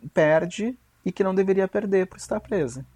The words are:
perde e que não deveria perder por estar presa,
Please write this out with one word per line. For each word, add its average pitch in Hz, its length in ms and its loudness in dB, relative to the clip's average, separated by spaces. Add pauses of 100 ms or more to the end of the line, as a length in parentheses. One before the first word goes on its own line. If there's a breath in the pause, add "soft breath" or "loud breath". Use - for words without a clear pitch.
(140)
perde 175 640 2 (260)
e 185 60 -4
que 196 140 0
não 190 100 0
deveria 190 320 2
perder 196 400 0
por - 100 -14
estar - 220 -6
presa, 139 580 -4